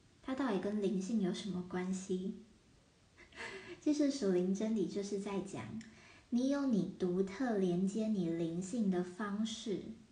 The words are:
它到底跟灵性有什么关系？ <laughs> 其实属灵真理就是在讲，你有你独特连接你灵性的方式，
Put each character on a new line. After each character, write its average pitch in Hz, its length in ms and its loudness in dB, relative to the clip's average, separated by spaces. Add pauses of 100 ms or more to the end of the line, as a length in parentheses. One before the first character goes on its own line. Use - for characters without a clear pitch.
(220)
它 262 140 -4
到 262 160 0
底 190 80 2
跟 208 220 -2
灵 185 200 2
性 226 200 0
有 185 120 4
什 - 160 -6
么 180 180 -2
关 180 240 -2
系？ 185 440 -2 (720)
<laughs> - 760 -14
其 302 100 4
实 294 200 4
属 196 200 0
灵 180 220 4
真 214 220 0
理 180 120 2
就 202 140 -2
是 196 180 -4
在 196 220 -2
讲， - 380 -8 (500)
你 254 200 2
有 277 180 2
你 196 320 2
独 180 240 2
特 233 340 -2
连 185 300 2
接 220 200 0
你 185 220 2
灵 165 320 0
性 196 300 0
的 180 120 2
方 208 400 -4
式， - 380 -4 (300)